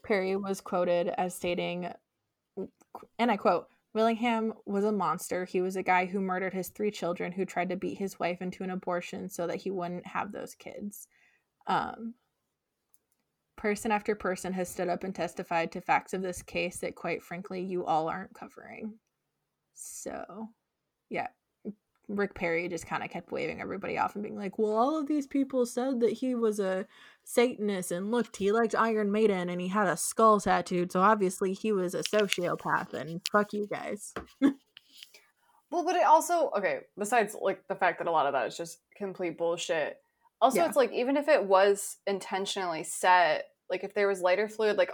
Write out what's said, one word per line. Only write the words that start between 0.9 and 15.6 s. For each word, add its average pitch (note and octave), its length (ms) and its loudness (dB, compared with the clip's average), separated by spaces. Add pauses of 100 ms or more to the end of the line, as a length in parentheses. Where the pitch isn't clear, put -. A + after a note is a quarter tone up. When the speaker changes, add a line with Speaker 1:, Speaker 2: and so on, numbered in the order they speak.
Speaker 1:
as F3+ 260 -2
stating, F3 560 -4 (1300)
and A#3+ 120 2
I G3+ 60 0
quote, F3+ 300 2 (260)
"Willingham A3+ 600 0 (120)
was G3+ 200 0
a G#3+ 60 2
monster. F3+ 540 -2
He F3+ 160 -2
was F#3+ 140 -2
a F#3+ 80 -4
guy F#3 220 4
who F#3+ 160 -4
murdered F#3 320 -2
his F#3 160 -4
three G#3 220 -2
children, F3+ 420 -4
who F#3+ 120 -2
tried F3+ 240 -4
to F3+ 60 -2
beat F#3+ 220 -6
his G3 220 -6
wife F3 220 -2
into F#3 220 -6
an F#3 60 -4
abortion F#3 600 -6
so E3+ 180 -4
that F3 100 -4
he F#3+ 140 -6
wouldn't F3 360 -6
have F#3 240 -6
those - 240 -12
kids." - 520 -14 (600)
Um, A3+ 480 -4 (1400)
person G#3+ 340 -2
after G#3 240 0
person F#3 380 -4
has F3+ 160 -2
stood F3+ 200 -4
up F3+ 140 -2
and F#3+ 120 -6
testified E3+ 580 -2